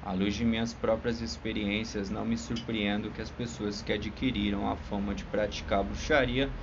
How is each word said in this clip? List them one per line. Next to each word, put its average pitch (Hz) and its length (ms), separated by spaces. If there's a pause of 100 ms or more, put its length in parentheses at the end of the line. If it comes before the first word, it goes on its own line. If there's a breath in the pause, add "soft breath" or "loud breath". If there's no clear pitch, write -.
À 95 60
luz 98 240
de 117 80
minhas 113 280
próprias 113 480
experiências, 107 880
não 107 140
me 113 140
surpreendo 107 720
que 113 100
as 110 80
pessoas 107 540
que - 100
adquiriram 104 760
a 107 60
fama 101 360
de 98 120
praticar 104 580
bruxaria 127 680 (140 loud breath)